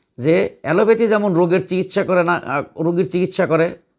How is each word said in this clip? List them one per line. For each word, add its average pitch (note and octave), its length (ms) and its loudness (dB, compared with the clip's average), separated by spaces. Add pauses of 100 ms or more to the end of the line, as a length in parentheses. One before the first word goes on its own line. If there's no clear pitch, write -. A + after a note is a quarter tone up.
(180)
যে D#3+ 440 0
অ্যালোপ্যাথি A3 460 2
যেমন G#3 260 0
রোগের F3+ 340 2
চিকিৎসা F#3 360 -2
করে F3 200 0
না, F3 100 0
আহ, C#3 480 -6
রোগীর F3 300 0
চিকিৎসা F3+ 360 -2
করে, D#3+ 300 0 (220)